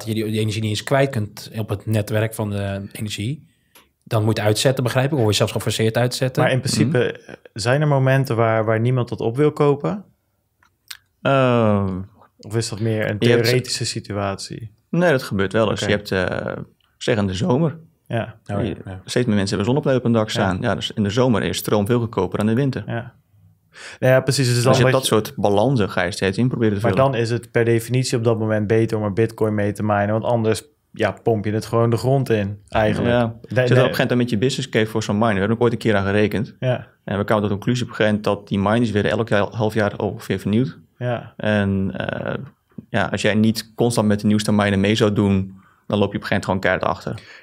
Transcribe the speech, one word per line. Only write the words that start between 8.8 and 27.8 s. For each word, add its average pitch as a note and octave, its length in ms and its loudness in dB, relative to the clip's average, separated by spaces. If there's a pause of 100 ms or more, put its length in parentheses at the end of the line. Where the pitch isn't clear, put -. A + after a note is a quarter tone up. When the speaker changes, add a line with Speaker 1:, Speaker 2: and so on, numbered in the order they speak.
Speaker 2:
dat - 120 -6
op A2+ 160 -2
wil D3 140 4
kopen? D3+ 520 0 (1160)
Speaker 3:
Ehm, A2+ 760 2 (420)
Speaker 2:
Of G#2 160 -12
is A2+ 140 -2
dat G2 100 -8
meer G#2+ 300 -2
een G#2+ 100 -2
Speaker 3:
je A#2 100 4
hebt A#2 140 4
Speaker 2:
theoretische B2 420 0
situatie? G2+ 840 -8 (180)
Speaker 3:
Nee, E3+ 220 2
dat C3 120 2
gebeurt F#2+ 300 -2
wel A2+ 160 4
eens. G2+ 120 -2
Speaker 2:
Oké. G#2 100 0
Speaker 3:
Je G#2 60 2
hebt, - 140 -8
eh, - 400 -2 (460)
zeg A#2+ 200 0
in G2+ 100 0
de F#2 60 -2
zomer. C#3 440 0 (300)
Speaker 2:
Ja. A#2 160 -4 (220)
Speaker 1:
Oh G2+ 100 -8
ja, G2+ 40 -2
Speaker 3:
Je G2+ 160 -4 (100)
Speaker 1:
ja. F#2+ 200 -12
Speaker 3:
Steeds B2 220 0
meer G#2 80 2
mensen G2 220 0
hebben G2 80 0
zonnepanelen C3+ 320 0
op A#2+ 60 -2
hun A#2 100 2
dak A2 160 2
Speaker 2:
Ja. A2+ 120 -2
Speaker 3:
staan. F#2 200 0
Ja, G2 140 -2
dus - 160 -8
in G#2+ 120 -2
de G2+ 60 0
zomer B2 340 2
is F2+ 140 -2
stroom G#2 280 0
veel A#2+ 140 2
goedkoper G#2 380 -2
dan G#2 120 0
in A2+ 60 0
de C3 60 0
winter. B2+ 240 -4
Speaker 2:
Ja. A#2 280 -8 (840)
Nou B2+ 140 4
ja, C3 80 6
precies. C3 260 0
Het A#2+ 100 2
is A#2+ 60 0
Speaker 3:
Dus C3 140 4
je C3 40 4
Speaker 2:
dan B2+ 100 6
Speaker 3:
hebt - 0 -
Speaker 2:
wat - 0 -
Speaker 3:
dat C3 140 2 (200)
soort - 100 -12
balansen G#2 540 2
ga F#2 120 -2
je F2 100 -2
steeds F#2+ 260 -2
in A#2+ 100 2
proberen A#2 300 0
te G#2 40 -4
Speaker 2:
Maar A2+ 120 0
Speaker 3:
vullen. C3+ 180 2
Speaker 2:
dan A#2 100 -2
is A2+ 80 -2
het A#2 220 -4
per A#2 140 2
definitie A#2+ 520 0